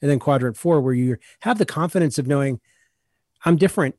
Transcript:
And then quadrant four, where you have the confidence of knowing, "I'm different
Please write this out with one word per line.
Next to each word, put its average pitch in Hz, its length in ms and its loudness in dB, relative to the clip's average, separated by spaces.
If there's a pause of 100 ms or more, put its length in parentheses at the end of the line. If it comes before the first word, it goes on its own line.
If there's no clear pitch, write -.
And 143 100 0
then 135 80 2
quadrant 127 380 0
four, 170 240 2
where 131 120 0
you 123 240 0 (240)
have 226 160 -2
the 208 80 0
confidence 160 540 -2
of 127 80 -2
knowing, 139 320 -2 (840)
"I'm 170 120 4
different 160 440 0